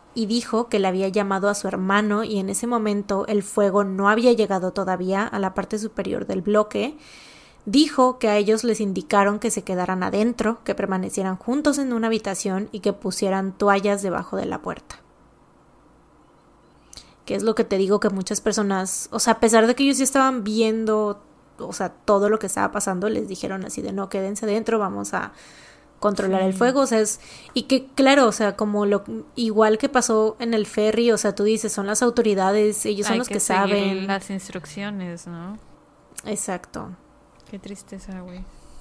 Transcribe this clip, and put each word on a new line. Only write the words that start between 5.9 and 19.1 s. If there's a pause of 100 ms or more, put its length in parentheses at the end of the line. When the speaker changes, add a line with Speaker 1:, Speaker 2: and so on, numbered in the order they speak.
Speaker 1:
del
bloque. (720)
Dijo
que
a
ellos
les
indicaron
que
se
quedaran
adentro,
que
permanecieran
juntos
en
una
habitación
y
que
pusieran
toallas
debajo
de
la
puerta. (2250)
Que
es
lo
que
te
digo
que
muchas
personas,